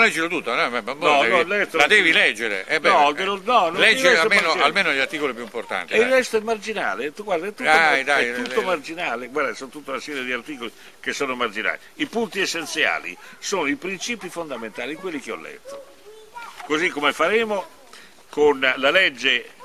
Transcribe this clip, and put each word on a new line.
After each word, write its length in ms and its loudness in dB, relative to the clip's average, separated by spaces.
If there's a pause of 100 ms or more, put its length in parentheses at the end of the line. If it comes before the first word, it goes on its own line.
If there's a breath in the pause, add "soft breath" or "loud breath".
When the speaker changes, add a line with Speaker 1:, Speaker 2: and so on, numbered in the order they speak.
Speaker 1:
leggerlo 240 0
tutto, 240 -4
no, 160 0
ma, 120 -4
ma 120 -6
Speaker 2:
No, 280 4
Speaker 1:
devi, 120 2
Speaker 2:
no, 60 4
il 80 0
resto 300 -2
Speaker 1:
la 60 6
Speaker 2:
lo 60 4
Speaker 1:
devi 220 6
Speaker 2:
chiuso. 80 4
Speaker 1:
leggere, 480 0
eh, 120 0
beh, 100 2
Speaker 2:
No, 200 6
Speaker 1:
eh, 60 -2
Speaker 2:
dello, 280 -4
no, 160 4 (100)
non 100 -6
Speaker 1:
leggi 240 4
Speaker 2:
il 60 6
resto 100 6
è 20 4
Speaker 1:
almeno, 220 4
Speaker 2:
marginale. 240 2
Speaker 1:
almeno 260 2
gli 60 0
articoli 340 -2
più 80 -10
importanti, 520 -8
Speaker 2:
E 40 2
il 60 6
Speaker 1:
dai. 80 2
Speaker 2:
resto 260 2
è 40 4
marginale, 720 -4
tu 120 -16
guarda, 240 -2
è 20 -6
tutto 140 -12
Speaker 1:
Dai, 120 4
Speaker 2:
mar-, 280 4
Speaker 1:
dai, 240 2
Speaker 2:
è 80 -4
tutto 180 -6
Speaker 1:
dai. 120 0
Speaker 2:
marginale, 640 -4
guarda, 260 -2
sono 160 -14
tutta 200 -12
una 80 -4
serie 240 -8
di 80 -6
articoli 400 -8 (280 loud breath)
che 120 -6
sono 240 -4
marginali. 440 -4 (160 loud breath)
I 100 -4
punti 340 -4
essenziali 760 -2 (220 loud breath)
sono 260 -2
i 120 0
principi 520 -10
fondamentali, 640 -10
quelli 260 -10
che 120 -12
ho 60 -8
letto. 480 -16 (800)
Così 240 -2
come 240 0
faremo 520 0 (640 loud breath)
con 300 4 (160)
la 160 2
legge 580 2 (160)